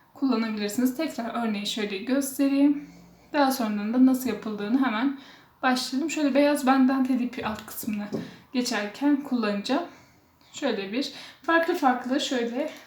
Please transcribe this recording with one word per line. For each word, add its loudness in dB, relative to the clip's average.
kullanabilirsiniz. -2
Tekrar -4
örneği -4
şöyle -4
göstereyim. 2
Daha 4
sonradan -2
da 8
nasıl 4
yapıldığını 0
hemen 0
başlayalım. 0
Şöyle 0
beyaz 4
benden 4
tel 0
ipi -4
alt -8
kısmına -6
geçerken 0
kullanacağım. 0
Şöyle -4
bir -4
farklı 2
farklı 0
şöyle -2